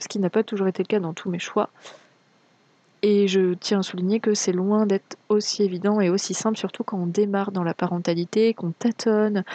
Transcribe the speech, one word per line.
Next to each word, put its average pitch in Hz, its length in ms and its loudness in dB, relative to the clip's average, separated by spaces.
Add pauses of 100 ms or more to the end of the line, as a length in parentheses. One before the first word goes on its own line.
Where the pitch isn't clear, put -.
ce - 80 -12
qui - 100 -6
n'a 190 100 2
pas 220 140 2
toujours 196 240 -4
été 190 160 0
le 180 60 -8
cas 214 100 0
dans 170 140 -4
tous - 180 -8
mes 175 80 -4
choix. - 320 -4 (1300)
Et 202 260 4
je 185 260 2
tiens 202 240 0
à 190 60 2
souligner 185 340 0
que 214 160 0
c'est - 160 0
loin 196 340 2
d'être 196 320 -2 (120)
aussi 214 340 0
évident 196 380 2
et 180 100 4
aussi 190 240 -2
simple, 220 240 -2
surtout - 240 -6
quand 202 160 -6
on 175 80 -2
démarre 196 460 0
dans 185 100 -2
la 170 100 0
parentalité, 175 800 0
qu'on 170 180 -4
tâtonne, 214 720 0 (100)